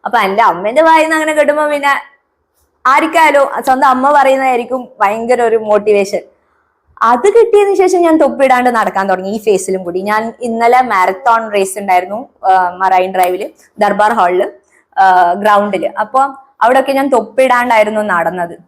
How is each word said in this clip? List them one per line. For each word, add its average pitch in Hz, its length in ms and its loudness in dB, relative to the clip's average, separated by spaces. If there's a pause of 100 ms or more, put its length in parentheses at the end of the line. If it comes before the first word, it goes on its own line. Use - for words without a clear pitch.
അപ്പൊ 247 140 -2
എന്റെ 196 240 0
അമ്മേന്റെ 208 400 0
വായിന്ന് 320 340 2
അങ്ങനെ 311 160 -2
കേട്ടുമ്പോ 294 360 0
പിന്നെ 285 340 -2 (840)
ആർക്കായാലും 294 760 2
സ്വന്തം 269 240 2
അമ്മ 262 220 0
പറയുന്നതായിരിക്കും 262 800 0 (120)
ഭയങ്കര 226 420 -2
ഒരു 226 140 0
മോട്ടിവേഷൻ. 208 640 0 (800)
അത് 240 260 2
കിട്ടിയതിനു 403 460 4
ശേഷം 359 260 2
ഞാൻ 330 160 2
തൊപ്പിടാണ്ട് 254 540 2
നടക്കാൻ 196 380 -2
തുടങ്ങി, 190 220 -2
ഈ 220 80 -8
ഫേസിലും 190 460 -2
കൂടി. 175 160 -6
ഞാൻ 214 400 -4
ഇന്നലെ 233 420 0
മാരത്തോൺ 214 680 0
റേസ് 196 260 -2
ഉണ്ടായിരുന്നു, 196 500 -4 (220)
ആ, 185 200 2
മറൈൻ 185 440 -2
ഡ്രൈവില്, 185 340 -2 (300)
ദർബാർ 202 340 0
ഹാളില്, 185 380 0 (500)
ആ, 185 320 4
ഗ്രൗണ്ടില്. 202 560 0 (120)
അപ്പൊ 220 200 -2 (400)
അവിടെയൊക്കെ 262 320 2
ഞാൻ 269 160 -2
തൊപ്പിടാണ്ടായിരുന്നു 240 920 0
നടന്നത്. 175 680 -4